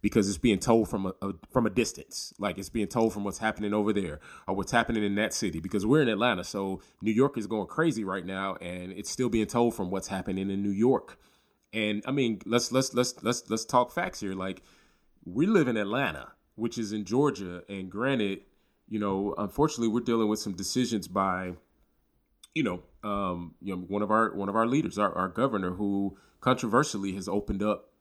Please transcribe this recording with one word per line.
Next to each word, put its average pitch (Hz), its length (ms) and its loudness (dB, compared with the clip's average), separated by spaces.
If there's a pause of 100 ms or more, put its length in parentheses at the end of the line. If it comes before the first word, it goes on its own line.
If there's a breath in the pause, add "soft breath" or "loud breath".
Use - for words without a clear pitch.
because 104 280 4
it's 95 100 -4
being 107 200 4
told 113 300 4
from 95 180 -2
a, 95 160 -4
a, 98 100 -4 (180)
from 120 160 2
a 104 40 2
distance. - 680 -4
Like, 95 200 -2
it's 95 100 -8
being 107 180 -2
told 113 260 2
from 101 120 -6
what's 98 140 -4
happening 107 360 -2
over 107 180 2
there 87 280 -2 (260 loud breath)
or 95 80 -2
what's 95 180 -4
happening 113 320 2
in 101 120 2
that 107 180 0
city, 90 260 -2
because 95 240 -2
we're 143 180 6
in 127 60 2
Atlanta. 104 360 0
So 98 360 -4 (220 soft breath)
New 107 100 0
York 135 240 4
is 104 100 -4
going 104 200 -2
crazy 113 380 0
right 95 200 -4
now, 95 320 -4
and 90 360 -10
it's 95 180 -10
still 127 180 0
being 107 180 2
told 120 280 4
from 90 160 -4
what's 95 180 -4
happening 95 420 -2
in 98 120 -2
New 101 80 0
York. 113 480 2 (540 soft breath)
And 107 340 -2
I 131 60 -2
mean, 123 340 0
let's, 120 260 0
let's, 131 220 2
let's, 123 280 0
let's, - 280 -2
let's 110 140 -2
talk 123 280 2
facts 185 280 -4
here. 95 140 -4
Like, 95 280 -6 (640 soft breath)
we 104 220 0
live 190 220 6
in 113 80 0
Atlanta, 101 560 -2 (220)
which 113 240 -4
is 107 140 -4
in 107 120 -4
Georgia. 101 640 0
And 95 220 -8
granted, 107 500 0 (480)
you 110 100 -4
know, 98 380 0
unfortunately, 117 520 0
we're 113 160 2
dealing 113 240 2
with 107 100 2
some 101 160 -6
decisions 101 540 -2
by, 92 440 -2 (1000)
you 160 80 0
know, 92 200 -2 (200)
um, 92 580 -4
you 95 160 -6
know, 90 60 -6
one 98 200 -2
of 101 80 -2
our, 110 240 4
one 98 140 -4
of 101 80 0
our 113 100 4
leaders, 135 320 0
our, 104 160 2
our 92 140 0
governor, 98 440 0
who 98 440 0 (240 soft breath)
controversially 113 760 2
has 98 140 -8
opened 101 340 -2
up 104 280 -2 (100)